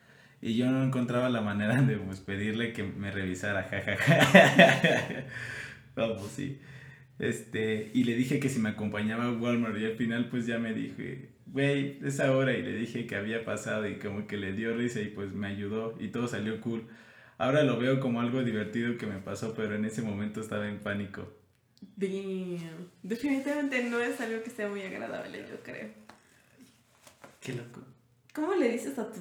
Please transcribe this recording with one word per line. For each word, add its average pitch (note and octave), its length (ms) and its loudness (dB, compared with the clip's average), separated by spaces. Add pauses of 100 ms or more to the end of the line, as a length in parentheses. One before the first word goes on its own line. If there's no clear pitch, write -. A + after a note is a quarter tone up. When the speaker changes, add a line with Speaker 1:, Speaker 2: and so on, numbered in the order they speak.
(420)
Speaker 1:
Y A2 140 0
yo B2 160 4
no C3 140 4
encontraba B2 440 2
la A#2 120 2
manera G#2+ 400 4
de, A2 160 6
pues, F#2+ 240 -6
pedirle G#2+ 500 -2
que G#2+ 120 -4
me G2 280 -6
revisara, F#2+ 520 -2
ja, G2 180 -4
ja, G2+ 160 0
ja. - 1300 8 (300)
<laughs> - 400 -14
Vamos, G#2+ 380 -2
sí. - 280 -6 (580)
Este, A2 760 -2
y B2 120 4
le A#2 100 2
dije C3 240 2
que C3+ 100 0
si - 100 -2
me A2 100 2
acompañaba G#2+ 560 -2
a B2 60 0
Walmart, A#2 460 0
y A2 80 -2
al A2 100 -2
final, A#2 340 0
pues, A#2+ 180 -2
ya A#2 100 -2
me A2+ 160 -2
dije, - 560 -8 (160)
"Güey, C#3 580 0
es C#3 160 -2
ahora", C3+ 380 4
y G2+ 60 -2
le G2+ 100 -4
dije A2+ 320 -4
que G2 100 -6
había A2 300 -2
pasado, G#2+ 420 -2
y G2 120 -6
como G#2 260 -6
que G#2 100 -8
le F#2+ 180 -4
dio A2+ 220 -2
risa, A#2+ 240 0
y, G#2 100 -2
pues, G2+ 220 -8
me G2 160 -4
ayudó, G#2 520 -4
y G#2 100 -6
todo A#2+ 180 -2
salió G#2+ 320 -2
cool. A2+ 280 -4 (500)
Ahora C#3+ 260 4
lo B2 140 4
veo C3 220 4
como A#2+ 200 0
algo B2 240 2
divertido A#2 540 0
que A2+ 80 -6
me G2 140 -6
pasó, G2+ 340 -6
pero G#2 220 -2
en G#2+ 100 0
ese A2 160 -4
momento G#2 400 -4
estaba G#2 260 -4
en G2+ 120 -6
pánico. G2+ 520 -6 (640)
Speaker 2:
Damn. F#3 960 -6 (140)
Definitivamente C4+ 800 0
no A#3+ 160 0
es A#3+ 200 -2
algo A3+ 240 -4
que A#3 60 -10
sea G#3 180 -6
muy G3+ 140 -6
agradable, A2 680 -8
yo - 160 -12
creo. - 260 -12 (1500)
Speaker 1:
Qué C3 120 -6
loco. A#2 280 -10 (520)
Speaker 2:
¿Cómo E4+ 220 0
le C#4 160 6
dices C4 260 -4
a A3+ 140 -6
tu F#3 100 -12